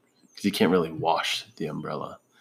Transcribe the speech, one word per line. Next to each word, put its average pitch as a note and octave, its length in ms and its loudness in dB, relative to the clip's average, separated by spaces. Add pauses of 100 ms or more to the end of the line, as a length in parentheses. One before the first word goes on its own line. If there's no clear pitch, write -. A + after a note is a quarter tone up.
(340)
'cause - 100 -6
you G2+ 60 2
can't F#2 220 4
really E2+ 180 4
wash E2 560 0 (100)
the E2 100 -6
umbrella. D2+ 520 -8 (220)